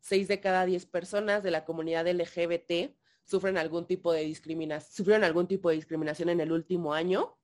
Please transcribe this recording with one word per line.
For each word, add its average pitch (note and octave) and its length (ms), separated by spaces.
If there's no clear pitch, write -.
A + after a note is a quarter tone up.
seis G3 280
de G3 120
cada F#3 260
diez F3+ 200
personas G3+ 560
de F#3 80
la D#3+ 140
comunidad E3 420
L F3 180
G E3+ 220
B E3+ 120
T F3 380
sufren F#3+ 320
algún E3 300
tipo F3+ 260
de D#3 120
discrimina-, D#3 560
sufrieron G#3 440
algún E3+ 240
tipo F#3 220
de D#3+ 60
discriminación D#3 520
en F3 120
el D#3+ 120
último E3 420
año F#3 500